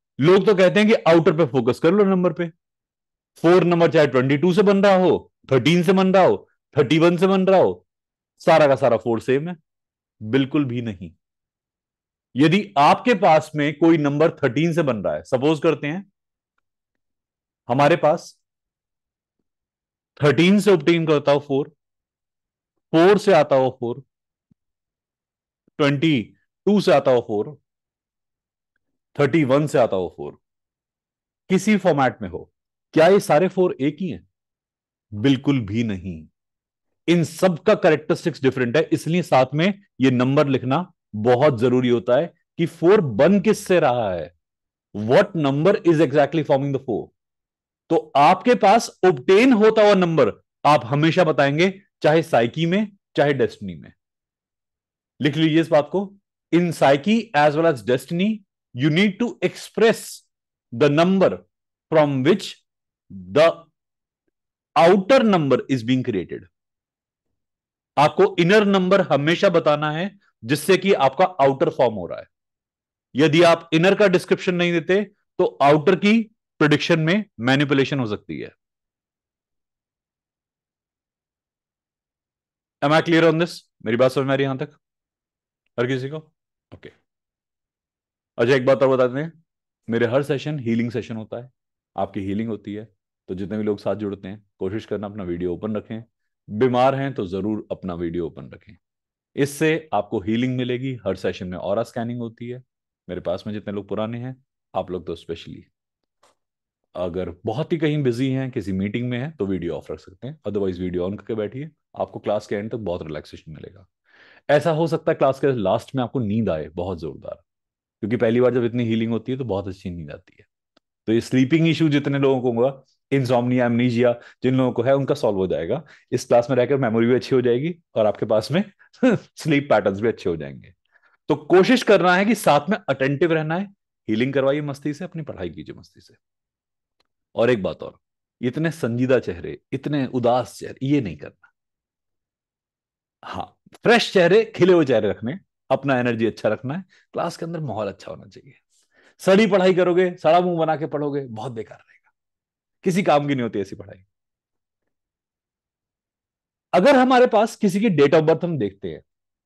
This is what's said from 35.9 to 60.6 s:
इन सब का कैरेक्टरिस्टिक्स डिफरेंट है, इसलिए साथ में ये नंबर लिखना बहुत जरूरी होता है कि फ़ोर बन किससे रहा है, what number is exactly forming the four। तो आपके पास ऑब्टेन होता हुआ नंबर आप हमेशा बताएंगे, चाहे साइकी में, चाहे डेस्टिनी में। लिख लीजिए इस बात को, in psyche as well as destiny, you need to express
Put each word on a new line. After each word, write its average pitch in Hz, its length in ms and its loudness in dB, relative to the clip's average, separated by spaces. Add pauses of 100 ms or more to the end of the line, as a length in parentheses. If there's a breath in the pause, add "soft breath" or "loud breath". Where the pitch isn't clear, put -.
इन 170 160 2
सब 180 360 -2
का 214 140 2
कैरेक्टरिस्टिक्स 165 680 -2
डिफरेंट 127 360 0
है, 160 60 2
इसलिए 160 380 -2
साथ 131 320 2
में 180 300 -2 (180)
ये 131 100 4
नंबर 135 360 2
लिखना 135 460 -2 (220)
बहुत 123 440 2
जरूरी 123 300 2
होता 120 280 2
है 165 160 -2 (240)
कि 165 80 -2
फ़ोर 190 360 2
बन 147 380 2
किससे 190 400 0
रहा 120 340 0
है, 85 200 -8 (640)
what 135 300 4
number 156 460 0
is 170 220 2
exactly 147 480 2
forming 143 260 0
the 135 100 -4
four। 104 280 -6 (840)
तो - 260 0
आपके 185 400 4
पास 220 500 2
ऑब्टेन 190 480 4
होता 220 280 4
हुआ 208 120 6
नंबर 165 500 0 (220)
आप 147 200 4
हमेशा 151 380 2
बताएंगे, 156 580 0 (220)
चाहे 160 200 4
साइकी 127 420 0
में, 202 320 -2 (180)
चाहे 147 180 2
डेस्टिनी 104 420 -4
में। 58 180 -20 (1300)
लिख 139 140 -2
लीजिए 160 260 2
इस 156 60 -2
बात 147 240 2
को, 196 240 -6 (380)
in 175 140 4
psyche 151 540 0 (160)
as 147 180 4
well 165 180 2
as 110 120 -14
destiny, 175 520 -2 (380)
you 147 180 0
need 196 180 2 (100)
to 240 80 -4 (100)
express - 840 -2 (520)